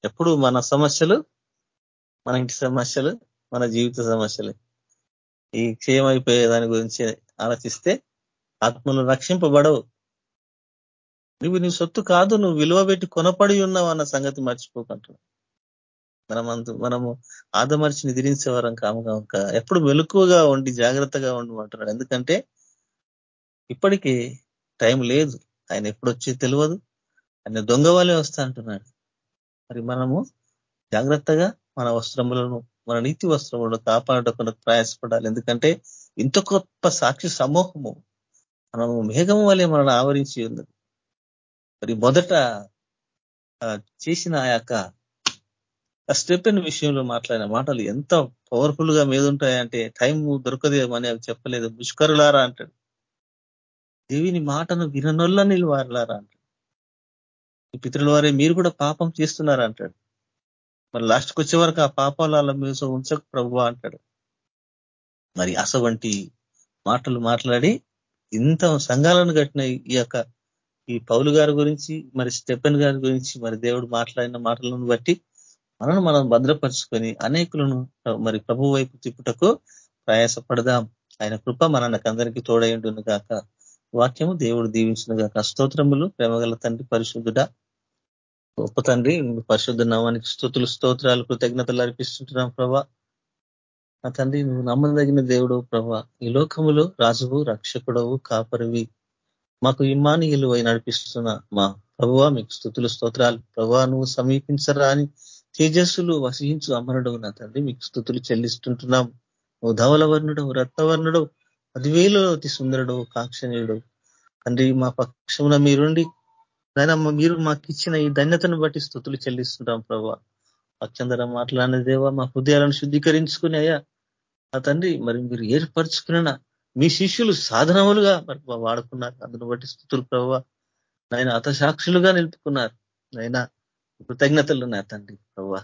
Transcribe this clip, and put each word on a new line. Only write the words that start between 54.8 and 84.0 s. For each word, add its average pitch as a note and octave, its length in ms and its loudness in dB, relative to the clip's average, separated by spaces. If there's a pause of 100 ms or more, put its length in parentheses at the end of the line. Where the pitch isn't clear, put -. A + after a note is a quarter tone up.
విననొల్ల D#3 540 2
నిలువారులారా" C3+ 760 0
అంటాడు. - 240 -18 (1400)
"ఈ - 20 -12
పితరుల C#3+ 320 -2
వారే D3 200 6
మీరు D3 240 4
కూడా F3 160 2
పాపం D3+ 500 -4
చేస్తున్నారా?" D3 440 0
అంటాడు. G#2+ 300 -8 (1000)
మరి A#2 100 -4
లాస్ట్కి D3 360 2
వచ్చే D#3 180 2
వరకు E3 220 2
"ఆ D3 60 4
పాపాలు C#3+ 480 0
వాళ్ళ C#3+ 180 2
మీద C#3 320 -6
ఉంచకు C3 380 -4 (100)
ప్రభువా" B2 340 -2
అంటాడు. A#2+ 320 -8 (1400)
మరి E3+ 160 -2
అసవంటి A2+ 800 -2 (540)
మాటలు B2 320 -2
మాట్లాడి A#2+ 640 0 (500)
ఇంత D#3 440 2
సంఘాలను E3 580 2
కట్టిన C#3+ 260 0
ఈ B2+ 360 -4
యొక్క, A#2+ 300 -2 (640)
ఈ A#2+ 100 -6
పౌలు A#2+ 320 2
గారి D3+ 220 4
గురించి, D3 640 -2
మరి B2+ 140 -2
స్టెఫెన్ C3 460 -2
గారి C#3 200 2
గురించి, C3 460 -4
మరి A2+ 140 -6
దేవుడు A#2+ 300 -4
మాట్లాడిన A#2+ 500 -6
మాటలను B2 500 -6
బట్టి A#2+ 340 0 (640)
మనను E3+ 180 0
మనం D3 280 2
భద్రపరుచుకొని B2 920 0
అనేకులను C#3 680 -2 (260)
మరి A2 240 -4
ప్రభు C#3 340 0
వైపు C3 220 -2
తిప్పుటకు B2+ 640 -2 (480)
ప్రయాసపడదాం. A#2 840 0 (300)
ఆయన G#2+ 160 -4
కృప B2 280 -2
మనకు A#2+ 440 0
అందరికీ A#2 320 -4
తోడై A#2 340 2
ఉండును A2 340 -6
గాక. G#2 340 -4 (520)
వాక్యము B2+ 380 0